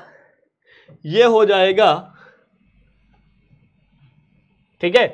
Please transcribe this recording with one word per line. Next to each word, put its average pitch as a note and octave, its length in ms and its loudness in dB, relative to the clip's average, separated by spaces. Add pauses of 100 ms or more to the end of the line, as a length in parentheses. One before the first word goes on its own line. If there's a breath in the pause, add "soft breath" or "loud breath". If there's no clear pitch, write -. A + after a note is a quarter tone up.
(1040 soft breath)
ये F#3+ 200 0
हो A3 200 2
जाएगा, G3 460 0 (3000 soft breath)
ठीक F3+ 160 0
है। A#3 180 0